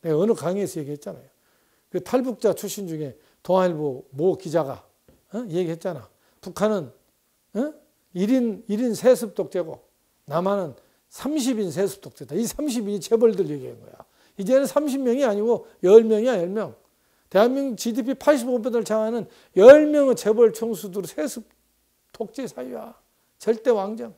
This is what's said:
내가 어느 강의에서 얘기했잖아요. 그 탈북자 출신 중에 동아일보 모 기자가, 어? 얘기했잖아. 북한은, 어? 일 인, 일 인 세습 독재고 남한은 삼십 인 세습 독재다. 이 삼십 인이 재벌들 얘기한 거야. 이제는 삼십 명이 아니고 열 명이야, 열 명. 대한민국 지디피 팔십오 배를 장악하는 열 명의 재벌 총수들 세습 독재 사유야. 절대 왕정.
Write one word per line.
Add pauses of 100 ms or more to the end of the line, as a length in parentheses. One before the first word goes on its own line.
내가
어느
강의에서
얘기했잖아요. (640)
그
탈북자
출신
중에 (260)
동아일보
모
기자가, (480)
어?
얘기했잖아. (320)
북한은, (640)
어? (400)
일
인,
일
인
세습
독재고 (440)
남한은 (340)
삼십
인
세습
독재다.
이
삼십
인이
재벌들
얘기한
거야. (440)
이제는
삼십
명이
아니고 (160)
열
명이야,
열
명. (540)
대한민국
지디피
팔십오
배를
장악하는 (300)
열
명의
재벌
총수들
세습 (640)
독재
사유야. (440)
절대
왕정.